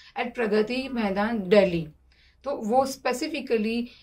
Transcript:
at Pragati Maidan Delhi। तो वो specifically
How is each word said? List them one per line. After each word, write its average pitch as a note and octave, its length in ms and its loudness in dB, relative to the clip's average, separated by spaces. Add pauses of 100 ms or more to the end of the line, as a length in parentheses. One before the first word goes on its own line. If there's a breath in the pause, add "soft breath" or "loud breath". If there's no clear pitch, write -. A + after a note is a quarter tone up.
(200 loud breath)
at B3 160 -6
Pragati A#3 560 0
Maidan G#3 580 -2
Delhi। F3+ 380 4 (560 soft breath)
तो C#4 120 -4
वो B3 300 2
specifically A#3+ 960 -2 (200 loud breath)